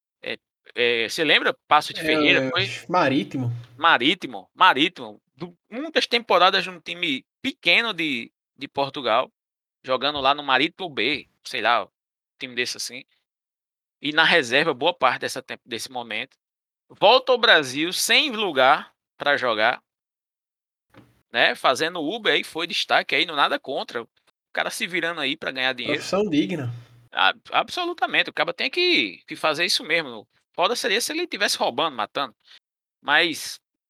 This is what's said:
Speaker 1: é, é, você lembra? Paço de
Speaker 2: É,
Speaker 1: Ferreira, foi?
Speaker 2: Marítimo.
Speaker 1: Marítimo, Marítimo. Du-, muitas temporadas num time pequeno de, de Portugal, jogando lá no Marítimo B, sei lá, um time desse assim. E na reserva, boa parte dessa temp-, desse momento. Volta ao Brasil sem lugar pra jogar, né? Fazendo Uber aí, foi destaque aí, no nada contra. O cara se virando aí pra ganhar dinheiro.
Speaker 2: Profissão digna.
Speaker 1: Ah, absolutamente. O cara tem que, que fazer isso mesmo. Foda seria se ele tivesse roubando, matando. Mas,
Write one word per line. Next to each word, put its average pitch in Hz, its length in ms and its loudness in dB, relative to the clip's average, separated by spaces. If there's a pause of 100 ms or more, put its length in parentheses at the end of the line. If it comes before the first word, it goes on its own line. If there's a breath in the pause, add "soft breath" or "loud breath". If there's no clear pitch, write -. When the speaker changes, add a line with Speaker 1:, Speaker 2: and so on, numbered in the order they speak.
(240)
Speaker 1:
é, 113 160 -8 (340)
é, 117 340 2
você 165 160 -4
lembra? 185 320 2 (120)
Paço 151 260 4
de - 60 -10
Speaker 2:
É, 165 40 -6
Speaker 1:
Ferreira, 156 460 2
foi? 185 180 -2 (220)
Speaker 2:
Marítimo. 143 640 0 (260)
Speaker 1:
Marítimo, 143 800 0
Marítimo. 147 640 2 (140)
Du-, 175 200 -14 (140)
muitas 277 380 -8
temporadas 220 580 2
num 180 140 -14
time 170 440 -6 (200)
pequeno 220 500 0
de, 143 380 -6 (260)
de 139 100 -12
Portugal, 135 640 -2 (520)
jogando 131 360 -2
lá 135 140 4
no 147 80 -4
Marítimo 135 480 0
B, 123 400 -2 (140)
sei 120 180 -6
lá, 110 220 2
um 90 60 -12 (500)
time 127 160 -14
desse 120 220 -4
assim. 123 260 -12 (1000)
E 147 80 -4
na 160 120 4
reserva, 151 500 4
boa 147 200 0
parte 131 280 0
dessa 127 220 -6
temp-, - 200 -14
desse 117 280 -10
momento. 117 440 -10 (540)
Volta 240 420 4
ao 247 60 6
Brasil 165 560 4
sem 262 380 2
lugar 165 640 2 (220)
pra 139 220 0
jogar, 117 440 0 (1500)
né? 131 240 2
Fazendo 160 460 -2
Uber 180 320 -2
aí, - 100 0
foi 165 220 -8
destaque 165 500 0
aí, 160 100 2
no 165 100 -8
nada 143 240 0
contra. 131 420 -8
O - 80 -18 (420)
cara 170 180 -4
se 214 180 -6
virando 170 340 -4
aí 139 160 -4
pra - 140 -8
ganhar 131 220 -4
dinheiro. 123 240 -4
Speaker 2:
Profissão 202 300 -2
digna. 156 440 -2 (400)
Speaker 1:
Ah, 92 220 2 (180)
absolutamente. 277 800 -2
O - 40 -14
cara 160 200 -2
tem 247 160 -4
que, 302 580 0
que 156 80 -14
fazer 156 300 -2
isso - 180 -2
mesmo. 151 440 -4 (260)
Foda 190 220 -2
seria 233 240 -2
se - 120 -4
ele 349 160 -6
tivesse - 300 -4
roubando, 147 380 -2
matando. 113 400 -4 (640 soft breath)
Mas, 151 580 0 (300)